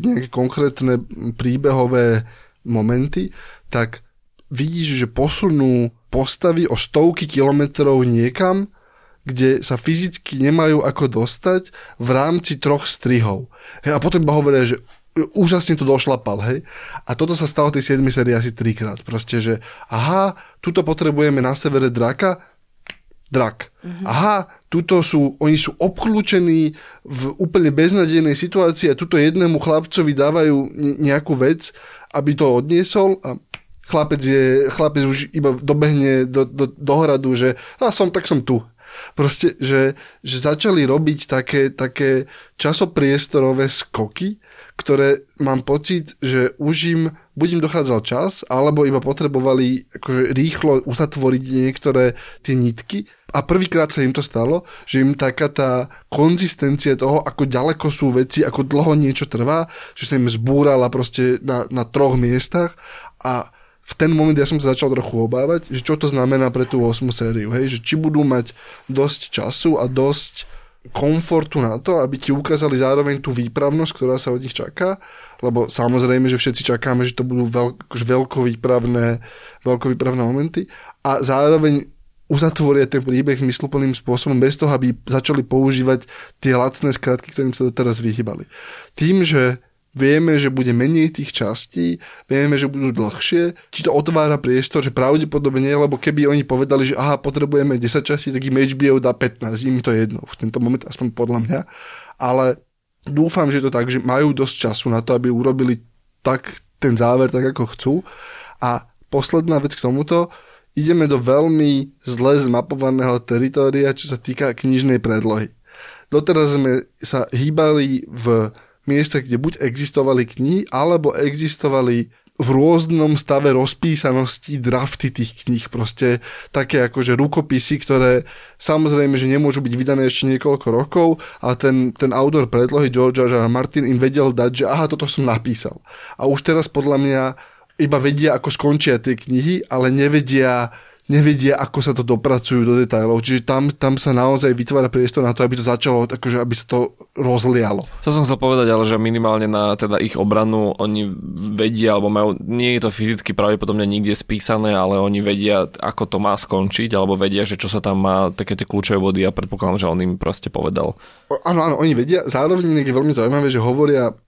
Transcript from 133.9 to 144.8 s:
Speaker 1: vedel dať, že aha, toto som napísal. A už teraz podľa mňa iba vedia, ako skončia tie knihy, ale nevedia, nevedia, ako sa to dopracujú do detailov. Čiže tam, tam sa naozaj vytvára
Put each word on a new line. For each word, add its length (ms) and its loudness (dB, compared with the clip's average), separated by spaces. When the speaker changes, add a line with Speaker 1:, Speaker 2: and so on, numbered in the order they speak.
Speaker 1:
vedel 340 2
dať, 160 2
že 160 -2
aha, 240 0
toto 160 -4
som 160 -4
napísal. 560 -4
A 80 -2
už 160 0
teraz 240 0
podľa 320 0
mňa 240 0
iba 240 2
vedia, 320 2
ako 160 -4
skončia 480 0
tie 160 -2
knihy, 560 -2
ale 240 0
nevedia, 800 2
nevedia, 480 4
ako 240 -4
sa 140 0
to 100 -2
dopracujú 560 2
do 160 4
detailov. 480 2
Čiže 240 -2
tam, 240 2
tam 240 0
sa 160 0
naozaj 400 2
vytvára 400 0